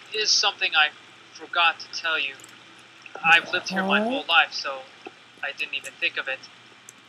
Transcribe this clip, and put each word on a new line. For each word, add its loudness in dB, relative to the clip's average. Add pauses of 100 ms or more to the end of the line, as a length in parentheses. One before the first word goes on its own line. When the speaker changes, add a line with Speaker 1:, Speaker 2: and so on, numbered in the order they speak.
(120)
Speaker 1:
is -2
something 2
I 4 (460)
forgot 0
to -14
tell -2
you. -6 (880)
I've 6
lived -4
here -2
my 4
Speaker 2:
Huh? 0
Speaker 1:
whole -4
life, 4
so -8 (600)
I -6
didn't -8
even -8
think -2
of -4
it. -6 (680)